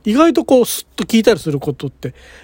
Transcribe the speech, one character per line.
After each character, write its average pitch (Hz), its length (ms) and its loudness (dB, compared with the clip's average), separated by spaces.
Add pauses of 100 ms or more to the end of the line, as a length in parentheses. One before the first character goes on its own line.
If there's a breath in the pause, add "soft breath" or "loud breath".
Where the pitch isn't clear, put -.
意 208 80 0
外 320 200 4
と 311 120 -2
こ 262 160 4
う 220 40 0
ス - 240 -8
ッ - 80 -20
と 226 60 -4
聞 - 160 0
い 220 40 2
た 226 100 4
り 165 60 -4
す 160 120 -8
る 143 80 -4
こ 139 140 -6
と 139 140 -10
っ - 20 -14
て - 260 -14 (280 loud breath)